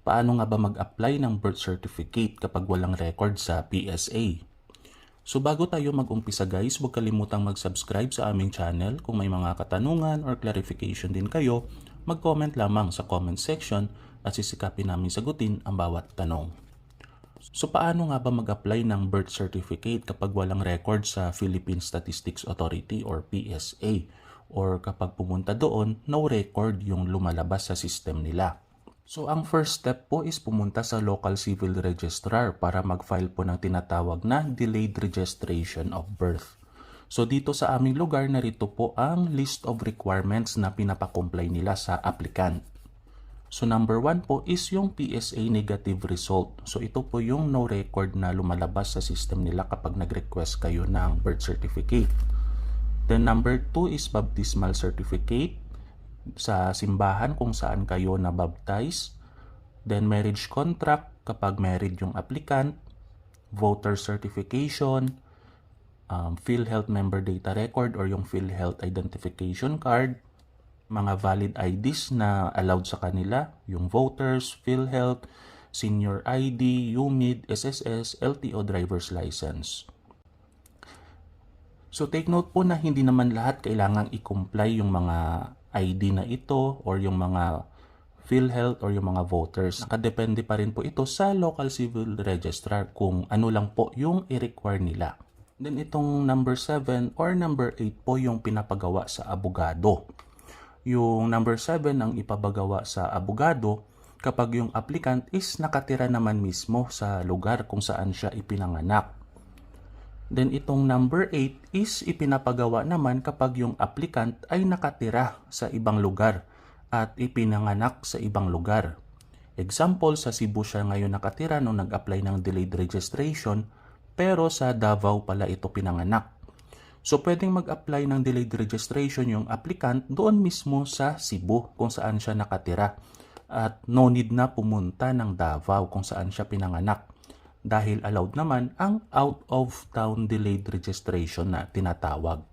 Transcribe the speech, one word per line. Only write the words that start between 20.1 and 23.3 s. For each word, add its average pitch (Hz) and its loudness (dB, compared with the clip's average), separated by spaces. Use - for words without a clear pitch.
walang 92 0
record 95 0
sa 90 -2
Philippine 92 -2
Statistics - -8
Authority 90 -4
or 107 -6
P 104 -6